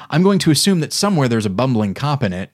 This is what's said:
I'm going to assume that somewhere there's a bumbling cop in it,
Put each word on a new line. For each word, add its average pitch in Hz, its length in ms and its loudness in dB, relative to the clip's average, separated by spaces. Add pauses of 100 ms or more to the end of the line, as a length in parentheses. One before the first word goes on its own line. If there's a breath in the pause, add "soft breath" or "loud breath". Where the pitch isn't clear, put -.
I'm 156 140 2
going 196 160 4
to - 120 2
assume 175 300 2
that 143 140 -6
somewhere 170 340 0
there's 113 180 0
a 104 40 0
bumbling 107 420 0
cop 139 300 -4
in 98 100 -2
it, 92 220 -8